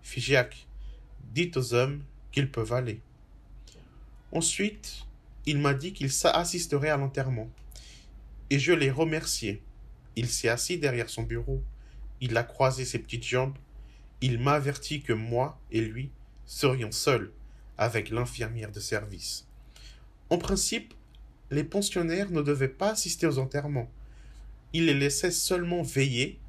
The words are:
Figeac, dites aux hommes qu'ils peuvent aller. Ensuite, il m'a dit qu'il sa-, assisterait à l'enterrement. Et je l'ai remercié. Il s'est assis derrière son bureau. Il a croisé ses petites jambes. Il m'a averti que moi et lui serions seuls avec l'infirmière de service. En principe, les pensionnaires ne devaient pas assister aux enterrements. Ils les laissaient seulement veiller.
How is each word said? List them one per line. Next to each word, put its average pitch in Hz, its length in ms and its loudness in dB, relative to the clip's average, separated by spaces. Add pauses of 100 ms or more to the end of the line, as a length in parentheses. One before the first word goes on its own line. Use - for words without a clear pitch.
Figeac, - 640 2 (640)
dites 170 240 0
aux 120 160 0
hommes 139 300 2 (280)
qu'ils 139 200 0
peuvent 113 220 -2
aller. 120 280 -2 (1300)
Ensuite, - 720 -2 (400)
il 147 140 2
m'a 143 140 4
dit 151 200 -4
qu'il 135 180 -2
sa-, - 200 6
assisterait 165 580 2
à 151 80 4
l'enterrement. 131 520 -2 (1000)
Et 139 100 6
je 156 140 6
l'ai 143 180 6
remercié. 156 720 0 (540)
Il 120 140 0
s'est - 200 2
assis 127 280 0
derrière 123 320 0
son 113 140 -4
bureau. 120 380 -2 (600)
Il 117 160 0
a 117 60 4
croisé 131 420 2
ses 123 140 -2
petites - 260 -8
jambes. 131 320 0 (640)
Il 123 180 2
m'a 139 140 4
averti 143 480 -2
que 120 120 0
moi 117 460 0 (120)
et 113 100 2
lui 117 300 -4 (340)
serions 127 460 2
seuls 113 400 2 (460)
avec 110 320 0
l'infirmière 113 640 -4
de 104 80 -10
service. 104 680 -6 (840)
En 165 80 4
principe, 196 560 0 (580)
les 147 120 2
pensionnaires 180 680 0
ne 160 100 2
devaient 143 260 2
pas 196 240 0
assister 170 360 0
aux 139 100 4
enterrements. 135 540 -2 (840)
Ils 165 120 4
les 151 80 6
laissaient 143 380 2
seulement 175 500 0
veiller. 135 680 2